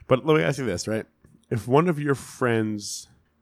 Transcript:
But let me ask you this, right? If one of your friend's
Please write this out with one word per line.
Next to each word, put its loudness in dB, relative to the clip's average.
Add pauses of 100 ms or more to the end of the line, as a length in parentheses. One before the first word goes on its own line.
But 2
let 4
me 2
ask 0
you -6
this, -4
right? -4 (460)
If -4
one 4
of -2
your 0
friend's -2 (320)